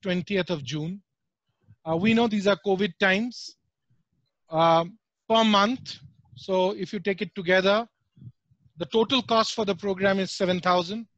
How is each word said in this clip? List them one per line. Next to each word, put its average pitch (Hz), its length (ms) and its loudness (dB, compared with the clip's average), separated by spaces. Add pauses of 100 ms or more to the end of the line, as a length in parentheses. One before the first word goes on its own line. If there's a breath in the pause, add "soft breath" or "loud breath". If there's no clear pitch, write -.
twentieth 180 480 -2
of 151 120 -4
June. 156 400 -8 (840)
Uh, 165 80 0
we 214 180 2
know 233 140 4
these 202 180 -2
are 202 200 2
covid 196 320 0
times. 208 580 -2 (960)
Uh, 165 340 4 (440)
per 226 160 4
month, 214 520 2 (400)
so 185 360 -2
if 196 200 -8
you 208 80 -6
take 196 220 -4
it 180 120 -8
together, 190 520 2 (880)
the 170 100 -8
total 220 360 0
cost 226 320 0
for 220 100 -2
the 196 100 0
program 196 440 0
is 185 140 -4
seven 180 280 0
thousand. 180 460 0 (120)